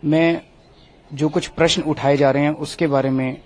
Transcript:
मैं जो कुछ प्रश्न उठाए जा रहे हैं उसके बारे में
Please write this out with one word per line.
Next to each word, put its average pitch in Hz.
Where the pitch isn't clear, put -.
मैं 165
जो 147
कुछ 165
प्रश्न 165
उठाए 143
जा 139
रहे 139
हैं 147
उसके 156
बारे 135
में 131